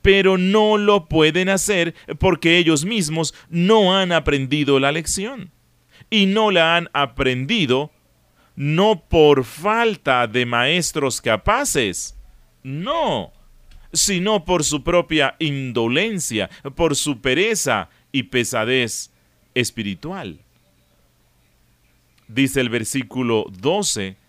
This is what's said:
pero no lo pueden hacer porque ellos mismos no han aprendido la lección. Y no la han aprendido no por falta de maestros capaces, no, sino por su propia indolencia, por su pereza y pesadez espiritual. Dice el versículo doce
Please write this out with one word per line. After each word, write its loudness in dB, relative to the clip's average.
pero 4
no 2
lo 2
pueden 2
hacer 0
porque 2
ellos 2
mismos -4
no 4
han 0
aprendido 2
la 2
lección. -6
Y 2
no 2
la 2
han -4
aprendido -2
no 0
por 6
falta 0
de -2
maestros -2
capaces, -2
no, -4
sino -2
por 0
su -4
propia 0
indolencia, -2
por 0
su -4
pereza -2
y -2
pesadez -4
espiritual. -6
Dice 0
el 0
versículo -2
doce -4